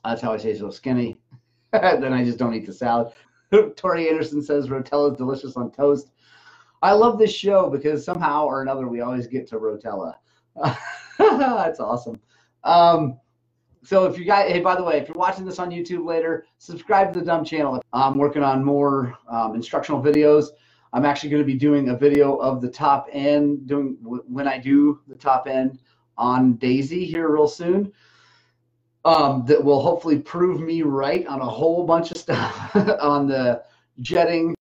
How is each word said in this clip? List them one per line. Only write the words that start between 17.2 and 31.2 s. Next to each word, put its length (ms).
the 60
Dumb 180
channel. 380
I'm 240
working 260
on 220
more, 520
um, 260
instructional 480
videos. 440
I'm 120
actually 260
gonna 140
be 100
doing 360
a 60
video 400
of 260
the 80
top 420
end, 540
doing 360
w-, 240
when 220
I 100
do 500
the 60
top 320
end 320
on 400
Daisy 480
here 240
real 200
soon. 440
Um, 420
that 160
will 180
hopefully 380
prove 420
me 220
right 460